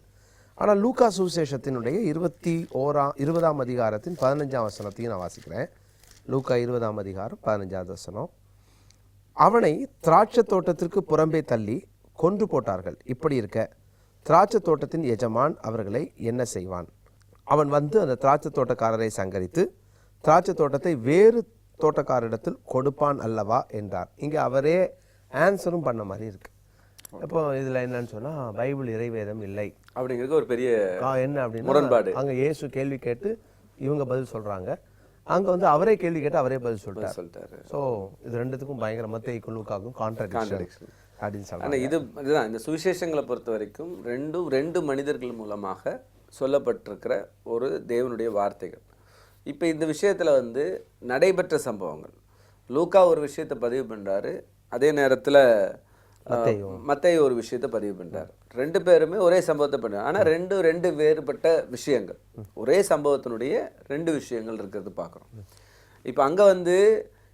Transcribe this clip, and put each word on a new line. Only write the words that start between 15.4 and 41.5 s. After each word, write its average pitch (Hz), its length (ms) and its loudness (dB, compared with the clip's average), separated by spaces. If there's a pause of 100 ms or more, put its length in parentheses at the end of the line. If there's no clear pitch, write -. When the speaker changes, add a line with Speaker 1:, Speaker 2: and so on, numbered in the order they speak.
Speaker 1:
அவர்களை 110 560 -6
என்ன 120 260 -4
செய்வான்? 90 440 -8 (560)
அவன் 147 240 4
வந்து 147 320 2
அந்த 139 160 2
திராட்சை 143 380 2
தோட்டக்காரரை 113 640 0
சங்கரித்து, 95 500 -2 (540)
திராட்சை 175 320 4
தோட்டத்தை 143 420 0
வேறு 190 520 4 (320)
தோட்டக்காரரிடத்தில் 131 880 0
கொடுப்பான் 139 540 0
அல்லவா?" 113 500 -2
என்றார். 98 460 -8
இங்க 151 260 -4
அவரே 139 520 2 (380)
ஆன்சரும் 175 500 0
பண்ண 117 220 -4
மாதிரி 98 220 -10
இருக்கு. 98 260 -14 (680)
அப்போ 156 320 -2
இதுல 131 340 -2
என்னன்னு 123 200 -6
சொன்னா, 123 440 -10
பைபிள் 127 360 -4
இறைவேதம் 110 540 -6
இல்லை 101 340 -8 (200)
Speaker 2:
அப்படிங்கிறது 127 340 -4
ஒரு 147 160 4
பெரிய 113 560 2
Speaker 1:
ஆ, 131 160 0
என்ன 131 300 -2
அப்படின்னா, 113 160 -8
Speaker 2:
முரண்பாடு. 123 520 4
Speaker 1:
அங்க 135 180 -2
இயேசு 143 360 -2
கேள்வி 135 280 -4
கேட்டு 131 420 -6 (380)
இவங்க 139 280 -2
பதில் 127 280 -2
சொல்றாங்க, 104 440 -8 (460)
அங்க 185 260 0
வந்து 180 160 2
அவரே 175 300 6
கேள்வி 170 260 -2
கேட்டு 147 160 0
அவரே 131 200 2
பதில் 117 280 -4
சொல்லிட்டார். 101 160 -10
Speaker 2:
பதில் 95 220 -8
சொல்லிட்டாரு. - 420 -18
Speaker 1:
So, 120 440 -4 (160)
இது 120 180 -4
ரெண்டுத்துக்கும் 131 340 -8
பயங்கர, 110 400 -6
மத்தேயுக்கும் 113 320 -8
லூக்காவுக்கும் 110 500 -8
கான்ட்ரடிக்ஷன் 107 680 -4
Speaker 2:
கான்ட்ரடிக்ஷன். - 220 -20 (320)
Speaker 1:
அப்படின்னு 104 300 -6